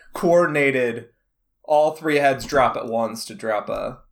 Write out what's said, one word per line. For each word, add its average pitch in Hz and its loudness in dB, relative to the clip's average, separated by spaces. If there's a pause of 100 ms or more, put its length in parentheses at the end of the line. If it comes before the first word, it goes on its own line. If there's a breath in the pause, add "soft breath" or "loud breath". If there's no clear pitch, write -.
(140 soft breath)
coordinated, 139 2 (560)
all 151 2
three 151 -2
heads 135 2
drop 127 2
at 110 -8
once 113 -4
to - -14
drop 104 -4
a 107 -8 (120)